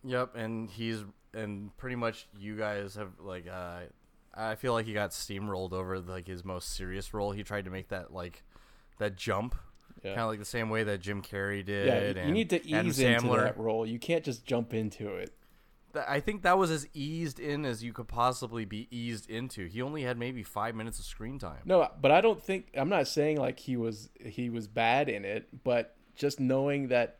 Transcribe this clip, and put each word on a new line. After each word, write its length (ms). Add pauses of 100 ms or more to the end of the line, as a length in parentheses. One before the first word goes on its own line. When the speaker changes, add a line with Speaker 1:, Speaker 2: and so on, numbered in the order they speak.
Speaker 1:
Yep, 320
and 320
he's, 340 (300)
and 460
pretty 180
much 320 (100)
you 200
guys 380
have, 240
like, 280
uh, 320 (540)
I 220
feel 180
like 100
he 80
got 200
steamrolled 600
over, 260
like, 280
his 180
most 300
serious 400
role. 180
He 100
tried 220
to 60
make 180
that, 240
like, 320 (540)
that 180
jump, 380 (500)
Speaker 2:
Yeah. 60
Speaker 1:
kinda 160
like 120
the 60
same 240
way 160
that 160
Jim 220
Carrey 420
did 220
Speaker 2:
Yeah, 140
y-, 100
you 100
Speaker 1:
and 140
Speaker 2:
need 160
to 60 (160)
Speaker 1:
Adam 160
Speaker 2:
ease 120
into 260
Speaker 1:
Sandler. 180
Speaker 2:
that 140
role. 280
You 120
can't 260
just 200
jump 300
into 420
it. 180 (600)
Speaker 1:
Th-, 120
I 140
think 220
that 160
was 120
as 240
eased 460
in 240
as 180
you 100
could 140
possibly 580
be 220 (100)
eased 320
into. 380
He 160
only 200
had 160
maybe 260
five 320
minutes 240
of 60
screen 340
time. 240
Speaker 2:
No, 260 (100)
but 120
I 80
don't 200
think, 340
I'm 160
not 180
saying, 300
like, 200
he 180
was, 340 (100)
he 300
was 180
bad 400
in 160
it, 240 (160)
but 320 (180)
just 240
knowing 500
that 320